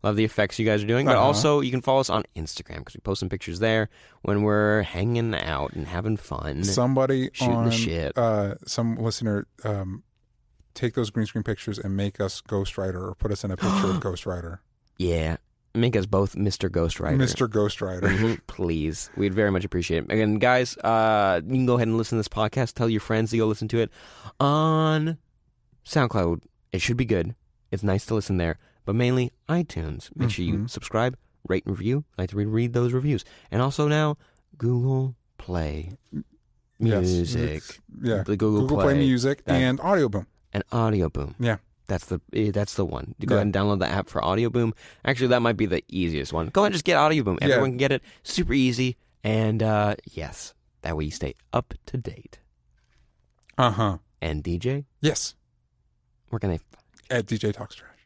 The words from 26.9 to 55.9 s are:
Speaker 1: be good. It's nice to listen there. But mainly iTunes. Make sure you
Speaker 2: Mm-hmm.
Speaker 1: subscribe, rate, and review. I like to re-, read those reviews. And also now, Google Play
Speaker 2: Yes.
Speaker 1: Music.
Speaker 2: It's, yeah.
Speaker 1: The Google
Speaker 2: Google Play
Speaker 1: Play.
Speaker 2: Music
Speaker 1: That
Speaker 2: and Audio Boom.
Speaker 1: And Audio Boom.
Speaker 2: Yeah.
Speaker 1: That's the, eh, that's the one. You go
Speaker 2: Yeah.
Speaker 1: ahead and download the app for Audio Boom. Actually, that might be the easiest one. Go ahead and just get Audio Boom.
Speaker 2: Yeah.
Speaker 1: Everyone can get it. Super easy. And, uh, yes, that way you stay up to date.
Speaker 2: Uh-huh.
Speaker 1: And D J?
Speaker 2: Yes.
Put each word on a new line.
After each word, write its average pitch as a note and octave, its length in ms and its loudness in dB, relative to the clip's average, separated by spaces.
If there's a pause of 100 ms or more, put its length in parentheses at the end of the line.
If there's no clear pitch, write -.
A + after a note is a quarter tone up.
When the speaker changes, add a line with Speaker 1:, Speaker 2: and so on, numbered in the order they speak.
Speaker 1:
be B2+ 80 0
good. G#2 320 0 (340)
It's G2+ 140 -6
nice G2 220 2
to - 100 -2
listen G2 220 0
there. E2 200 0 (260)
But G2+ 120 -2
mainly B2 340 2 (180)
iTunes. D3+ 680 -4
Make A#2+ 140 0
sure F#2+ 140 -4
you G2+ 100 0
Speaker 2:
Mm-hmm. G#2 120 -4
Speaker 1:
subscribe, A#2+ 500 -4 (320)
rate, F#2 180 0
and F#2+ 120 -4
review. B2+ 240 0 (160)
I F#2 40 -2
like F#2 80 -4
to G2 60 -6
re-, G#2 100 0
read A#2 260 0
those A#2+ 200 2
reviews. C3 320 0 (280)
And A#2 100 2
also C#3+ 240 0
now, D3+ 300 2 (420)
Google B2+ 560 0 (240)
Play D#2+ 540 -4 (880)
Speaker 2:
Yes. G#2+ 260 2
Speaker 1:
Music. F2 420 0 (100)
Speaker 2:
It's, - 200 -16 (240)
yeah. G#2+ 220 0
Speaker 1:
The G#2 120 0
Google G#2+ 260 4
Speaker 2:
Google C#3 160 2
Play C#3+ 160 4
Speaker 1:
Play. C#3+ 120 4
Speaker 2:
Music C3 380 2
Speaker 1:
That C3+ 100 0
Speaker 2:
and C3 260 2
Audio E3+ 280 4
Boom. G2 180 -4 (260)
Speaker 1:
And G2+ 200 -2
Audio G#2+ 360 2
Boom. C#2+ 300 -6
Speaker 2:
Yeah. A#2 200 0 (280)
Speaker 1:
That's - 200 -4
the, F2+ 140 -4 (120)
eh, G#2+ 180 0
that's G2+ 240 -2
the G2+ 100 0
one. - 360 -8
You - 80 -6
go - 80 4
Speaker 2:
Yeah. G2+ 60 4
Speaker 1:
ahead G#2 40 2
and G2+ 80 0
download G2+ 240 2
the - 100 0
app F#2 200 -2
for - 160 -2
Audio A2 260 2
Boom. A#2 240 0 (300)
Actually, B2+ 240 0
that B2 140 4
might A#2 140 2
be G#2+ 100 2
the F2 200 0
easiest D#2+ 460 -2
one. D#2+ 160 -2
Go G3 140 4
ahead G#3 80 4
and G3 40 -4
just D#3 100 -2
get F3 120 4
Audio D3+ 260 4
Boom. G2 180 0
Speaker 2:
Yeah. C#3+ 100 2
Speaker 1:
Everyone C3 200 4
can B2 60 -6
get C3+ 160 2
it. C3+ 100 -2 (220)
Super E3 280 -2
easy. B2+ 440 2 (260)
And, A2 400 2
uh, G#2 320 2 (160)
yes, - 440 -12 (260)
that D#2+ 160 -4
way D#2 80 -2
you D2+ 80 -4
stay - 220 -6 (180)
up - 200 -2 (140)
to - 100 -8
date. - 440 -10 (1200)
Speaker 2:
Uh-huh. G#2 400 2 (220)
Speaker 1:
And D#2+ 220 -4
D E2+ 160 -2
J? C3+ 280 -4 (140)
Speaker 2:
Yes. - 360 -2 (960)